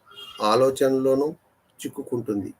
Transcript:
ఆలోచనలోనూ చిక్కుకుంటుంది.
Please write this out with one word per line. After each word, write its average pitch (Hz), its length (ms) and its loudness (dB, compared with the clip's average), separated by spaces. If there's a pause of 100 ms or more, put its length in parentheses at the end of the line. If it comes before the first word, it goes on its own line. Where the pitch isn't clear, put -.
(520)
ఆలోచనలోనూ 135 760 2 (540)
చిక్కుకుంటుంది. 110 680 -6 (100)